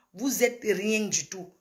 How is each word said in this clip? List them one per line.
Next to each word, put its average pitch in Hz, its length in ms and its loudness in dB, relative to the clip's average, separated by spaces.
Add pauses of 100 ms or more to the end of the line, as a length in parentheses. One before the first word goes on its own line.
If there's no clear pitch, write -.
(140)
vous 240 300 2
êtes 240 180 0
rien 214 440 2
du - 220 -4
tout. 180 320 -14